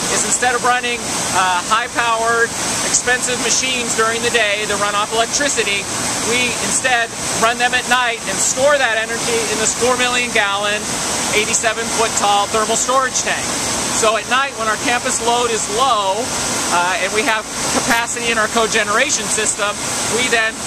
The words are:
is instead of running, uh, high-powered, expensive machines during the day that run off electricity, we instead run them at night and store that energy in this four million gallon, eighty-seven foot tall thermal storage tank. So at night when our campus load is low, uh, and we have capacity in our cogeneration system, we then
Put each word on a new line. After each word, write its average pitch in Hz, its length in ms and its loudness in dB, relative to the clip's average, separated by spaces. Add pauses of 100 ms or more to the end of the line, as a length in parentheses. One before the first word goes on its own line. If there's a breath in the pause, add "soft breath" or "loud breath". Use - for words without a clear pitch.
(100)
is 196 160 0
instead 247 320 2
of 226 80 -2
running, 240 320 0 (400)
uh, 185 320 2
high-powered, 233 800 2 (400)
expensive 247 560 0
machines 247 480 0
during 226 320 0
the 226 80 0
day 214 320 2
that 202 160 -2
run 208 160 0
off 214 160 -2
electricity, 226 720 0 (400)
we 240 240 0 (160)
instead 233 400 0 (320)
run 226 160 4
them 240 160 0
at 247 160 0
night 240 400 0
and 190 80 -4
store 269 400 2
that 233 240 2
energy 226 400 -2 (160)
in - 80 -2
this - 160 0
four 247 160 2
million 247 400 0
gallon, 208 480 0 (560)
eighty-seven 220 480 0 (160)
foot 226 160 2
tall 202 320 2
thermal 220 240 0
storage 254 480 0
tank. 165 240 -2 (460)
So 220 240 2
at 208 160 -2
night 262 240 0
when 220 160 0
our 208 160 -2
campus 240 320 0
load 240 320 2
is 220 80 0 (160)
low, 208 400 2
uh, 180 880 0
and 196 80 -2
we 214 160 2
have 220 160 0 (320)
capacity 233 560 0
in 226 80 2
our 214 160 2
cogeneration 220 720 2
system, 208 400 0 (480)
we 247 160 2
then 220 240 2 (100)